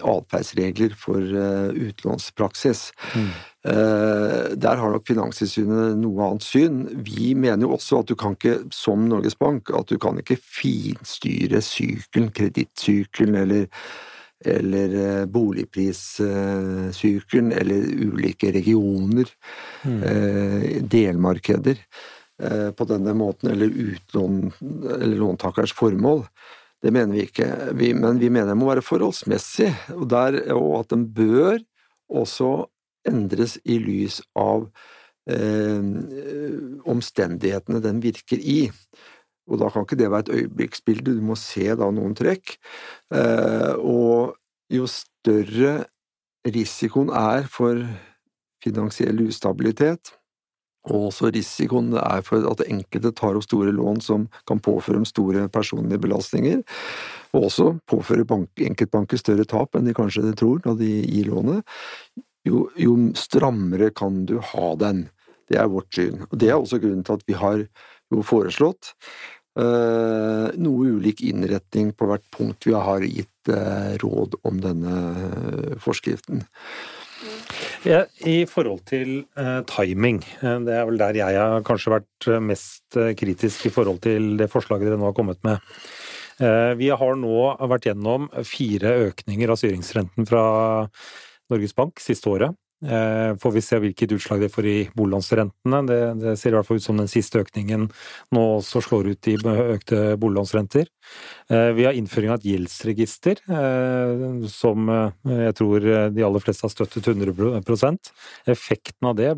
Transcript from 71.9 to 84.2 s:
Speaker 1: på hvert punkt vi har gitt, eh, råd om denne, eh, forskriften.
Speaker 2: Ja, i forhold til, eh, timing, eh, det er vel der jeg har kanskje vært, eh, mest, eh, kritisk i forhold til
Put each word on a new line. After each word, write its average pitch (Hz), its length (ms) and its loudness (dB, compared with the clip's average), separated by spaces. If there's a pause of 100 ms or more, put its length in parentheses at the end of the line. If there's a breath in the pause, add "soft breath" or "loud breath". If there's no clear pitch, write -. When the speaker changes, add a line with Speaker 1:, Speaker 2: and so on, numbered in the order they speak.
Speaker 1:
på - 120 -2
hvert 101 260 -2
punkt 107 340 -6
vi 113 80 4
har 98 280 0
gitt, - 280 -6 (200)
eh, 101 480 -2
råd 101 460 -2
om 95 180 -2
denne, 90 1080 -4
eh, - 60 -6
forskriften. - 680 -4 (1400 loud breath)
Speaker 2:
Ja, 180 200 4 (200)
i 165 200 2
forhold 110 400 -4
til, 131 400 -4 (120)
eh, 127 260 -4
timing, 98 600 0 (180)
eh, 120 180 0
det 117 140 -2
er 117 120 0
vel 113 120 0
der 104 160 2
jeg 98 240 2
har 110 240 2
kanskje 110 380 0
vært, - 280 -8
eh, 113 120 4
mest, - 440 -4 (140)
eh, 113 160 2
kritisk 98 540 -2
i - 20 2
forhold 98 320 0
til 107 360 0